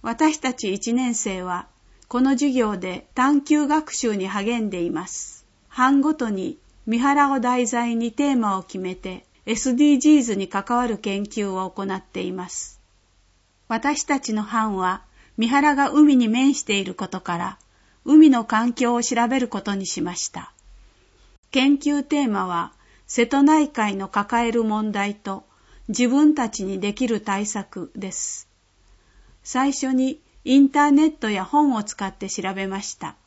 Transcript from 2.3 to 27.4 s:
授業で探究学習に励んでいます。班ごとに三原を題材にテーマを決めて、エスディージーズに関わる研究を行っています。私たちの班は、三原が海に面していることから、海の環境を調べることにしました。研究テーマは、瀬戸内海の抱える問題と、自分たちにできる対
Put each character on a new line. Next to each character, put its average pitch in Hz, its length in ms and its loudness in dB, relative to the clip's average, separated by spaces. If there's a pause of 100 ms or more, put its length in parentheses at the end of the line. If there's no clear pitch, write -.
授 277 200 0
業 220 260 0
で 180 360 -10
探 277 280 2
究 302 260 2
学 302 260 0
習 220 220 -2
に 190 120 -4
励 208 320 -4
ん 214 100 -4
で 185 120 -6
い 170 80 -2
ま 160 160 -6
す。 - 400 -16 (220)
班 269 340 2
ご 302 120 2
と 247 160 -4
に 190 280 -6 (300)
三 233 120 0
原 277 320 2
を 269 80 0
題 247 280 0
材 240 280 -2
に 233 160 -4
テ 285 200 0
ー 262 60 2
マ 202 200 0
を 185 60 -8
決 - 160 -12
め 185 160 -8
て、 185 300 -14 (200)
エ 220 100 -4
ス 247 200 -2
デ 269 80 4
ィ 294 140 6
ー - 20 2
ジ 302 120 4
ー 294 120 6
ズ 226 120 -2
に 190 120 -4
関 196 300 -2
わ 247 100 0
る 220 100 -4
研 202 260 -4
究 202 280 -6
を 185 180 -6
行 196 140 -10
っ 190 180 -6
て - 200 -12
い 185 100 -6
ま 185 180 -10
す。 - 300 -14 (880)
私 277 360 -4
た 277 160 0
ち 226 140 -6
の 214 100 -2
班 220 320 -2
は、 190 280 -2 (340)
三 226 120 0
原 277 260 2
が 277 160 0
海 294 240 8
に 247 140 4
面 262 240 4
し - 100 -4
て 202 160 0
い 190 60 -4
る 185 100 -8
こ 190 120 -6
と 185 120 -8
か 175 180 -6
ら、 185 220 -8 (460)
海 311 240 10
の 240 160 4
環 233 280 0
境 240 220 0
を 240 80 0
調 233 240 0
べ 262 120 0
る 247 80 0
こ 202 140 -6
と 202 140 -4
に 190 100 -6
し - 160 -6
ま 175 140 -6
し - 140 -8
た。 - 220 -16 (1000)
研 277 260 4
究 285 240 -2
テ 294 220 -2
ー 254 60 0
マ 196 180 -4
は、 175 260 -6 (320)
瀬 240 220 -2
戸 277 160 2
内 302 260 4
海 214 260 -4
の 196 120 -8
抱 233 400 -2
え 226 40 -2
る 226 120 0
問 214 280 -2
題 202 240 -4
と、 196 280 -12 (440)
自 240 200 0
分 302 280 4
た 247 140 -2
ち 202 140 -8
に 190 160 -6
で 202 140 -4
き 247 140 -2
る 220 140 -2
対 208 260 -4